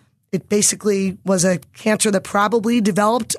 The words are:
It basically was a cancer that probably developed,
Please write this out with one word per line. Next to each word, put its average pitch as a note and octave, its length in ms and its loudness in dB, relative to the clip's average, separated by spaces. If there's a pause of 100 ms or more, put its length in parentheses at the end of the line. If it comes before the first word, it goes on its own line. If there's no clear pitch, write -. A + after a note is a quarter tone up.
(320)
It - 160 -4
basically G3 800 0
was F#3 180 2
a F#3 140 2 (160)
cancer G#3+ 380 0
that F#3+ 120 0
probably A3 580 0
developed, G#3+ 580 0